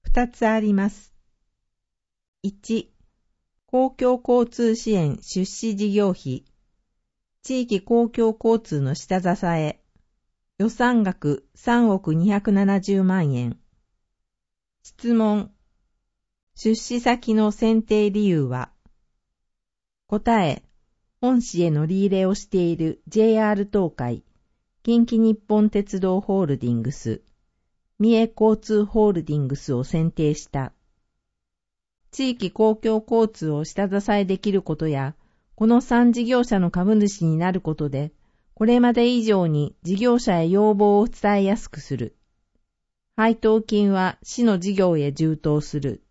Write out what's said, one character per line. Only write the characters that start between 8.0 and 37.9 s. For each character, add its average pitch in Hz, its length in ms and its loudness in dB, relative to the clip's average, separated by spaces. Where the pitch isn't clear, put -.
共 226 280 0
交 226 240 0
通 147 200 -4
の 139 140 -2
下 185 260 -4
支 175 240 -2
え。 160 340 -2
予 214 120 0
算 240 340 0
額 151 520 -4
三 240 340 2
億 190 240 -2
二 170 180 2
百 202 200 0
七 196 300 2
十 196 200 0
万 185 320 0
円。 123 240 -4
質 - 300 -4
問。 214 380 0
出 220 220 -2
資 240 240 -8
先 240 340 -2
の 214 180 2
選 226 300 0
定 214 300 0
理 208 160 0
由 160 160 2
は？ 123 300 -8
答 214 380 0
え。 135 180 -4
本 247 200 2
市 175 220 -2
へ 165 80 2
乗 151 140 0
り 190 160 -2
入 202 80 2
れ 190 160 0
を 190 100 0
し - 100 -14
て - 120 -4
い 170 180 0
る 160 320 -4
ジ 214 140 0
ェ 226 100 4
イ 220 80 2
ア 214 140 0
ー - 20 0
ル 202 160 -4
東 190 240 0
海、 120 280 -6
近 233 220 2
畿 226 120 -2
日 226 180 4
本 214 360 0
鉄 202 280 -4
道 185 220 0
ホ 196 220 -2
ー - 20 0
ル 139 140 -2
デ 123 80 -6
ィ 120 80 0
ン 117 80 -4
グ 113 80 -6
ス、 - 320 -8
三 226 160 4
重 226 260 2
交 220 220 2
通 208 240 0
ホ 214 240 2
ー - 40 2
ル 165 100 -2
デ 151 100 -6
ィ 147 80 0
ン 135 60 -2
グ 139 80 -4
ス - 180 -6
を 123 100 -2
選 160 280 -2
定 151 240 -2
し - 100 -16
た。 135 280 -8
地 262 200 -2
域 214 200 -6
公 220 240 2
共 220 280 -2
交 220 300 0
通 156 160 -6
を 151 160 -2
下 180 240 -4
支 202 220 -4
え 202 140 0
で 190 120 -2
き 202 140 -4
る 190 100 0
こ 156 140 -6
と 160 120 -6
や、 139 280 -4
こ 214 100 -2
の 240 160 4
三 240 300 2
事 240 140 -2
業 247 180 2
者 202 160 0
の 175 100 0
株 190 260 0
主 202 300 0
に 160 120 0
な 180 140 -2
る 180 100 -4
こ 156 120 -6
と 151 160 -4
で、 139 240 -6